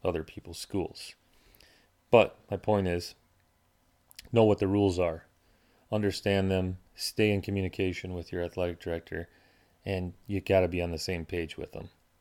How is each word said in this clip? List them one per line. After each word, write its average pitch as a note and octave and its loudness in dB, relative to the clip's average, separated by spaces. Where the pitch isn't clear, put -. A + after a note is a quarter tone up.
other E2 -2
people's - -16
schools. - -8
But - 6
my G2+ -4
point G2 0
is, F2 -4
know A2+ 6
what G#2 6
the G2+ 2
rules G2 2
are. E2+ -2
Understand G2 0
them. F#2 0
Stay - 0
in G2+ 0
communication F#2 -4
with F2 -10
your F2 -4
athletic F2 -6
director, E2 -8
and F#2 -4
you G2 -4
gotta F#2 4
be F2 -2
on E2+ -4
the E2 -6
same E2+ -6
page E2 -6
with - -12
them. - -14